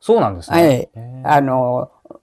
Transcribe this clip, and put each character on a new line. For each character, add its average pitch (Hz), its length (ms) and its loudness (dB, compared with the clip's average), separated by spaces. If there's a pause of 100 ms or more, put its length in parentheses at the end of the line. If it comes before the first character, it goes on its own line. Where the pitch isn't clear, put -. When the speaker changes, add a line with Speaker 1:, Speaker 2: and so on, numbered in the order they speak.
Speaker 1:
そ 226 160 2
う - 20 2
な 123 100 2
ん 98 60 -6
で 87 60 -12
す 107 100 -12
ね。 165 100 2
Speaker 2:
え 170 40 6
え。 156 80 6
Speaker 1:
へ - 220 -4
え。 123 280 -16
Speaker 2:
あ 147 160 2
の、 127 500 -2 (320)